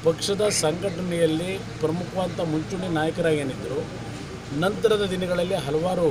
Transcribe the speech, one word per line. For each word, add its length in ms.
ಪಕ್ಷದ 460
ಸಂಘಟನೆಯಲ್ಲಿ 1080
ಪ್ರಮುಖವಾದಂಥ 600
ಮುಂಚೂಣಿ 480
ನಾಯಕರಾಗೇನಿದ್ರು, 1300
ನಂತರದ 460
ದಿನಗಳಲ್ಲಿ 500
ಹಲವಾರು 560